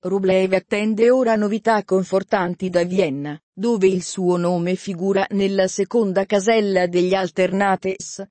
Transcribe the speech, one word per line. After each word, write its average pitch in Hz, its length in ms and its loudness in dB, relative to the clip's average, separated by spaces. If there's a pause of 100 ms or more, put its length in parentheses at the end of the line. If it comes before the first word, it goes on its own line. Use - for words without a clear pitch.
Rublev 190 540 0
attende 214 540 0
ora 240 280 2
novità 214 480 0
confortanti 190 840 -2
da 175 140 0
Vienna, 151 580 -2 (120)
dove 196 340 0
il 185 160 2
suo 180 340 -2
nome 175 380 0
figura 190 560 -2
nella 196 380 0
seconda 196 560 0
casella 196 640 2
degli 180 260 2
Alternates. 190 1160 -2